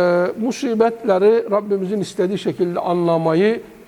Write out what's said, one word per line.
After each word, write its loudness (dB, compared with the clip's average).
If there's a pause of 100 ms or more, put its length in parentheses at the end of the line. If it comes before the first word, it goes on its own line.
(420)
musibetleri 2
Rabbimizin -2
istediği -2
şekilde -4
anlamayı 0 (260)